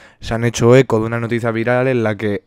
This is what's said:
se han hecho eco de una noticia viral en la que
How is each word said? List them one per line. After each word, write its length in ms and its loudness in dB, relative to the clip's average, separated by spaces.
se 140 -8
han 100 -2
hecho 320 4
eco 240 4
de 60 -2
una 140 -4
noticia 300 -4
viral 380 0
en 140 0
la 140 -2
que 300 -4